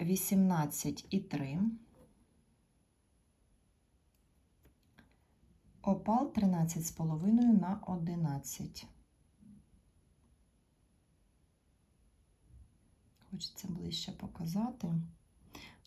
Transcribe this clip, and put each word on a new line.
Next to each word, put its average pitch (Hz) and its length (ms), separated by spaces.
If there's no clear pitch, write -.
вісімнадцять 175 1080
і 196 100
три. 139 400
Опал 220 520
тринадцять 170 520
з - 60
половиною 196 640
на 185 340
одинадцять. 165 1000
Хочеться - 360
ближче 170 440
показати, 180 840